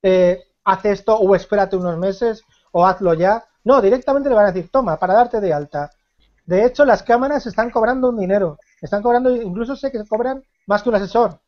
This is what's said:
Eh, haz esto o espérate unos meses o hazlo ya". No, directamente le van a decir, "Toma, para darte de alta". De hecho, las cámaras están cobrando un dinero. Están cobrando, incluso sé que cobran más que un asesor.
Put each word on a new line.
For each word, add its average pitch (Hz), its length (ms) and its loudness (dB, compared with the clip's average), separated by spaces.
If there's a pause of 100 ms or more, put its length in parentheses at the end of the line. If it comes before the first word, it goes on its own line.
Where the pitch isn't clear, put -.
Eh, 185 420 2 (200)
haz 190 200 0
esto 208 320 0
o 196 180 4
espérate 196 420 -2
unos 175 220 -4
meses 196 460 -4 (280)
o 175 140 2
hazlo 185 280 0
ya". 190 300 0 (200)
No, 262 160 4
directamente 269 480 0
le 254 60 0
van 208 120 6
a 185 60 0
decir, 175 180 -8
"Toma, 165 280 -2
para 185 160 0
darte 240 260 2
de 185 120 -2
alta". 147 380 -6 (540)
De 185 200 2
hecho, 247 200 2
las 233 180 2
cámaras 269 440 0
están 233 240 -4
cobrando 247 380 0
un 233 100 -4
dinero. 185 400 -2 (220)
Están 202 220 -6
cobrando, 247 320 2
incluso 226 420 -6
sé 269 160 -8
que 214 140 -8
cobran 254 360 -4 (240)
más 202 160 -2
que 247 60 -2
un 226 60 0
asesor. 202 540 0